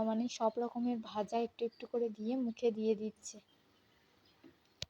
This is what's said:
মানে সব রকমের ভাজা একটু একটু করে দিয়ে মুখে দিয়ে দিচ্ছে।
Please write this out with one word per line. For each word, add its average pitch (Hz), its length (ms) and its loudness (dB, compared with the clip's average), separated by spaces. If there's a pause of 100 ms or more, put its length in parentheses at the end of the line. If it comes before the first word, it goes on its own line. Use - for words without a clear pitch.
মানে 220 240 2
সব 220 300 2
রকমের 240 440 0
ভাজা 214 360 -2
একটু 233 260 -2
একটু 233 220 -6
করে 233 220 2
দিয়ে 214 280 -2
মুখে 240 340 0
দিয়ে 220 240 2
দিচ্ছে। 214 420 -6 (1500)